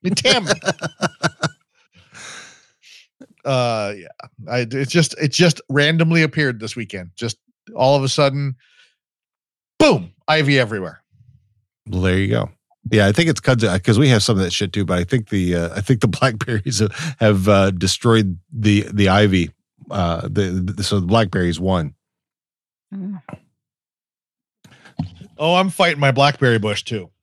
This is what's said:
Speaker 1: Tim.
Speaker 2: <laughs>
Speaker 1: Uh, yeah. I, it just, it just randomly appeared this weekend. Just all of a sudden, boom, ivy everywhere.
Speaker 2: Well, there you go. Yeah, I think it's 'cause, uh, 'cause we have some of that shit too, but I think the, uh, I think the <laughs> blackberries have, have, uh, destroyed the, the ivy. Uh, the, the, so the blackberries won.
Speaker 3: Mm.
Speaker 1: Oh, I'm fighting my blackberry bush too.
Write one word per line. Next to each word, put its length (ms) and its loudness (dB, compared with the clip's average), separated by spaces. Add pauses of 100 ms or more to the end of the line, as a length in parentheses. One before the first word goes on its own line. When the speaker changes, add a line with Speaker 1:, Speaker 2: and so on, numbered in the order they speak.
(160)
Speaker 1:
Tim. 360 2
Speaker 2:
<laughs> 40 2 (3000)
Speaker 1:
Uh, 520 -2
yeah. 120 -18 (420)
I, 120 -2
it 280 -4
just, 300 2
it 120 -2
just 380 2
randomly 540 2
appeared 360 -2
this 160 -10
weekend. 400 -10
Just 220 -8 (380)
all 200 2
of 80 0
a 60 -2
sudden, 460 0 (1200)
boom, 340 2 (160)
ivy 320 2
everywhere. 440 -4 (840)
Speaker 2:
Well, 140 -4
there 160 2
you 120 0
go. 200 -2 (420)
Yeah, 160 4
I 40 4
think 180 2
it's 100 0
'cause, 240 2
uh, 160 0
'cause 200 2
we 100 4
have 140 4
some 140 0
of 60 0
that 80 -2
shit 220 -4
too, 100 -2
but 140 -2
I 60 0
think 260 -2
the, 260 0
uh, 200 -2
I 60 -6
think 200 0
the 60 0
<laughs> 120 -4
blackberries 600 -2
have, 400 -4
have, 280 2
uh, 240 4
destroyed 680 0 (120)
the, 400 0
the 180 2
ivy. 420 4 (400)
Uh, 320 -2
the, 520 -4
the, 80 -6
so 160 -2
the 60 -4
blackberries 540 0
won. 340 -2 (1000)
Speaker 3:
Mm. 300 -12 (2250)
Speaker 1:
Oh, 180 0
I'm 140 2
fighting 300 0
my 120 2
blackberry 460 2
bush 260 -4
too. 280 -10 (120)